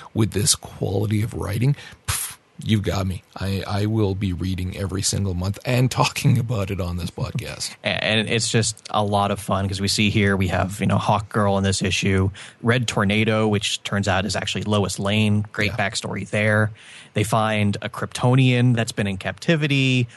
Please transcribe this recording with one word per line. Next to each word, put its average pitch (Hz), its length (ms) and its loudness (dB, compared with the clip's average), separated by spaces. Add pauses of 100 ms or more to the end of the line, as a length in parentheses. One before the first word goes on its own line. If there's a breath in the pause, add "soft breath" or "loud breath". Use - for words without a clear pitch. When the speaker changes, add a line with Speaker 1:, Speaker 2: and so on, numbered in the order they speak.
(140 loud breath)
Speaker 1:
with 101 180 2
this - 240 2
quality 104 680 -2
of 117 100 -4
writing, 101 420 0 (320 loud breath)
pff, - 300 -6 (220)
you've 107 220 2
got 95 240 -2
me. 92 160 -4 (140)
I, 95 320 -4
I 98 180 -2
will 107 300 0
be 95 180 -2
reading 92 420 -4
every 95 280 -4
single 98 320 0
month 92 280 -2
and 127 280 2
talking 131 480 2
about 110 320 -2
it 95 100 -4
on 87 160 -2
this 87 140 -6
podcast. - 680 -6
Speaker 2:
<laughs> - 40 -20
And 104 460 0
it's 113 200 0
just - 400 0
a 107 140 0
lot 101 280 2
of 98 80 -2
fun 98 280 -2
'cause 95 140 -4
we 101 80 0
see 104 200 2
here 98 280 4
we 95 100 0
have, 95 320 0
you 95 80 0
know, 101 100 2
Hawkgirl 104 600 0
in 98 60 0
this 98 180 0
issue, 95 480 2 (320 loud breath)
Red 117 260 2
Tornado, 110 600 2
which - 360 0
turns 101 240 -2
out 92 180 2
is 98 100 -4
actually - 280 -4
Lois 104 340 0
Lane. 104 540 2
Great 104 200 0
Speaker 1:
Yeah. - 60 -6
Speaker 2:
backstory 98 520 -4
there. 107 420 2 (440 loud breath)
They 107 80 0
find 107 580 2
a 107 80 -8
Kryptonian 123 840 2
that's 127 180 0
been 110 140 -2
in 98 100 -4
captivity. 135 1000 0